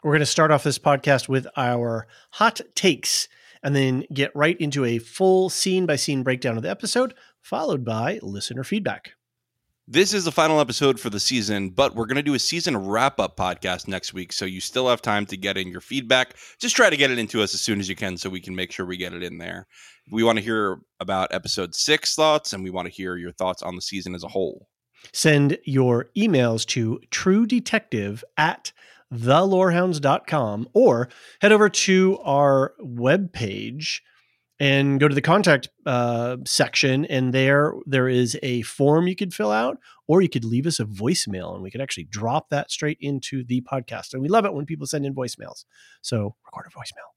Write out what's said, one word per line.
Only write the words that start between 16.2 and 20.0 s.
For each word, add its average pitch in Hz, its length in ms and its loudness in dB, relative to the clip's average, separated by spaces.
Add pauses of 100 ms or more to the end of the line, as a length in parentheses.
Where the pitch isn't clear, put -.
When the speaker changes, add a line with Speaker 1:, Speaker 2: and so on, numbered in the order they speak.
Speaker 2:
Just 240 160 -2
try 226 140 6
to 156 80 0
get 139 140 4
it 123 80 0
into 107 240 0
us 98 100 -2
as 95 80 -4
soon 104 180 -2
as 95 80 -6
you 95 80 -6
can 92 220 -6
so 92 100 -8
we 95 140 -8
can 92 140 -12
make 92 160 -6
sure - 120 -8
we 90 140 -8
get 87 160 -8
it 87 80 -12
in 87 160 -12
there. 90 300 -14 (420)